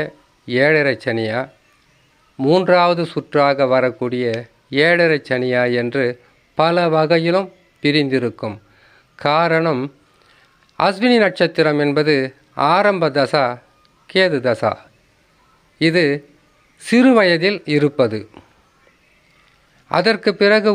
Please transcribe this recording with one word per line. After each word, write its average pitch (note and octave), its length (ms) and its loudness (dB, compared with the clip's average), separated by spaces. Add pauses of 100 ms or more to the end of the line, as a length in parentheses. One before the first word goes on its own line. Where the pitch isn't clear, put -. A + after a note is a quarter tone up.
(480)
ஏழரை C#3 500 0
சனியா, A2+ 420 -6 (1000)
மூன்றாவது F3 680 2
சுற்றாக C#3 640 0
வரக்கூடிய B2 600 -2 (540)
ஏழரை E3 400 2
சனியா B2 520 -2
என்று A#2+ 320 -2 (520)
பல E3+ 320 0
வகையிலும் E3 600 0 (340)
பிரிந்திருக்கும். B2+ 720 -2 (640)
காரணம், D#3+ 640 0 (960)
அஸ்வினி G3+ 400 2
நட்சத்திரம் E3 680 0
என்பது D3 300 0 (520)
ஆரம்ப F#3 420 0
தசா C#3 340 0 (640)
கேது E3+ 320 0
தசா. A#2 320 -2 (1080)
இது E3 200 2 (800)
சிறு B3 320 4
வயதில் F#3+ 420 2 (100)
இருப்பது. C#3+ 520 0 (1700)
அதற்கு G#3 420 0
பிறகு G#3 420 2